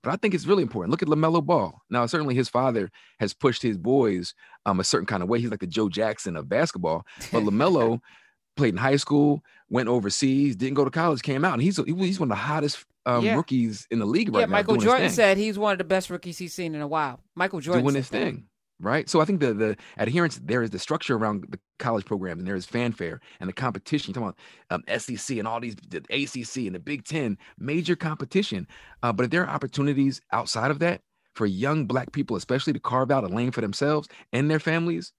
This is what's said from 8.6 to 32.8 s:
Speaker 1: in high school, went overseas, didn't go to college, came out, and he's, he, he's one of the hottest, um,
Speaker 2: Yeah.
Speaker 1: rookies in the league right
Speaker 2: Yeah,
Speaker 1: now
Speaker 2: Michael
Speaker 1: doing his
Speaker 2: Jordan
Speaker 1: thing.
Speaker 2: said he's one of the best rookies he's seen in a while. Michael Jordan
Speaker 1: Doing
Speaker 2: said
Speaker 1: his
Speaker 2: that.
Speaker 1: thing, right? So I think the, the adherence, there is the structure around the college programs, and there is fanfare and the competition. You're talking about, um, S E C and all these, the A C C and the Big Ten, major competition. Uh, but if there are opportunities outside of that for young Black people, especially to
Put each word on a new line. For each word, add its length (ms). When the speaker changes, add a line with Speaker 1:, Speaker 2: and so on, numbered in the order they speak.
Speaker 1:
in 40
high 180
school, 480
went 200
overseas, 680
didn't 180
go 100
to 60
college, 320
came 220
out, 100
and 80
he's, 140
he, 180
he's 240
one 120
of 60
the 60
hottest, 420
um, 200
Speaker 2:
Yeah. 120
Speaker 1:
rookies 540
in 100
the 60
league 280
right 60
Speaker 2:
Yeah, 60
Speaker 1:
now 60
Speaker 2:
Michael 220
Speaker 1:
doing 60
his 40
Speaker 2:
Jordan 240
Speaker 1:
thing. 60
Speaker 2:
said 220
he's 220
one 140
of 60
the 60
best 260
rookies 280
he's 160
seen 200
in 60
a 80
while. 320
Michael 240
Jordan 240
Speaker 1:
Doing 100
Speaker 2:
said 40
Speaker 1:
his 120
Speaker 2:
that. 80
Speaker 1:
thing, 260
right? 280
So 120
I 40
think 160
the, 140
the 220
adherence, 460
there 200
is 80
the 80
structure 380
around 320
the 120
college 260
programs, 360
and 80
there 80
is 100
fanfare 540
and 100
the 40
competition. 600
You're 100
talking 120
about, 40
um, 140
S 200
E 80
C 220
and 80
all 140
these, 160
the 220
A 160
C 160
C 240
and 80
the 60
Big 240
Ten, 340
major 360
competition. 720
Uh, 100
but 120
if 60
there 140
are 60
opportunities 680
outside 380
of 100
that 220
for 120
young 400
Black 260
people, 240
especially 360
to 80